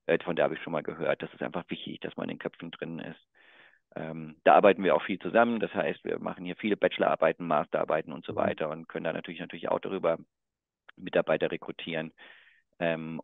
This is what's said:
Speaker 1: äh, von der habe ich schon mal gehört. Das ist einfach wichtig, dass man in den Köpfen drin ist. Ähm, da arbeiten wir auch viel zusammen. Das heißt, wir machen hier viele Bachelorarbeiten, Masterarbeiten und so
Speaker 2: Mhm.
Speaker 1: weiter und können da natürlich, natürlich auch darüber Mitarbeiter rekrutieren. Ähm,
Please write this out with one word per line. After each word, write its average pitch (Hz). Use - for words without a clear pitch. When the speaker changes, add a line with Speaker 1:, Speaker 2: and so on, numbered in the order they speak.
Speaker 1:
äh, 82
von 85
der 78
habe 76
ich -
schon 82
mal 76
gehört. 76
Das 80
ist -
einfach -
wichtig, -
dass -
man -
in 87
den -
Köpfen -
drin 82
ist. 82
Ähm, 80
da 78
arbeiten 92
wir 78
auch 85
viel 95
zusammen. 117
Das 92
heißt, 87
wir -
machen 90
hier 90
viele 101
Bachelorarbeiten, 87
Masterarbeiten 78
und -
so 80
Speaker 2:
Mhm. -
Speaker 1:
weiter 76
und 82
können -
da 80
natürlich, 85
natürlich 85
auch -
darüber 85
Mitarbeiter 82
rekrutieren. 80
Ähm, 80